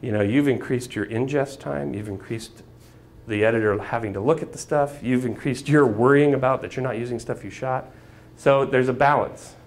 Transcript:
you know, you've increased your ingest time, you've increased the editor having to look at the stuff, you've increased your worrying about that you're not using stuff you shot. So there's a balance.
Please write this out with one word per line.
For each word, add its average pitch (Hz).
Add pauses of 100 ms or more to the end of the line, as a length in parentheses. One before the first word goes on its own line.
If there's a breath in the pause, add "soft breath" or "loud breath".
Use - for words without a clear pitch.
you 123
know, 104
you've 127
increased 123
your 104
ingest 135
time, 143
you've 107
increased 107 (640 loud breath)
the 107
editor 110
having 107
to 98
look 147
at -
the -
stuff, 143
you've 127
increased 123
your 147
worrying 139
about 131
that -
you're 131
not 123
using 120
stuff 113
you 101
shot. 131 (440 loud breath)
So 139
there's 131
a 127
balance. 135 (120)